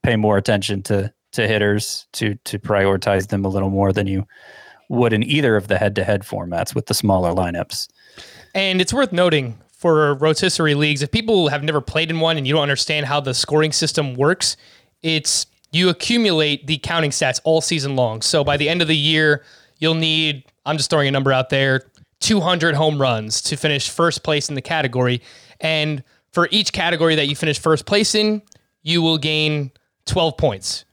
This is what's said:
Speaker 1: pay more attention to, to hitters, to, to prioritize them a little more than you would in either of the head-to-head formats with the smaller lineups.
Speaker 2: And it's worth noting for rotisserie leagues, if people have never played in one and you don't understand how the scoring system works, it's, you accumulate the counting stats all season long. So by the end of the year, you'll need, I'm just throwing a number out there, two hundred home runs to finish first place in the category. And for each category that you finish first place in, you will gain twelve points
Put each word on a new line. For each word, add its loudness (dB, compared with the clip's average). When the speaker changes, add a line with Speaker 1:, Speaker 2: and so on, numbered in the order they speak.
Speaker 1:
pay 2
more 4
attention 0
to, -2
to 0
hitters, 0
to, -4
to -8
prioritize 0
them -2
a -2
little -2
more 2
than 0
you -4
would 2
in 2
either 2
of -2
the 2
head-to-head 0
formats -6
with -4
the -4
smaller 2
lineups. -4
Speaker 2:
And 0
it's 0
worth 2
noting 2
for 2
rotisserie 2
leagues, 0
if -4
people 2
have -2
never 0
played -4
in -2
one 2
and -4
you 0
don't 2
understand -2
how -2
the -4
scoring 0
system -2
works, 0
it's, -2
you 2
accumulate 0
the -2
counting -2
stats -2
all 2
season -2
long. 0
So 0
by 0
the 0
end 0
of 0
the 2
year, 2
you'll 0
need, -2
I'm -2
just -4
throwing 2
a 2
number 2
out 0
there, 0
two 2
hundred 0
home 0
runs 0
to -4
finish -2
first 0
place -2
in -6
the -4
category. -2
And -2
for 2
each -2
category 2
that 0
you -2
finish -2
first 2
place 0
in, 0
you 0
will 2
gain -2
twelve 0
points -4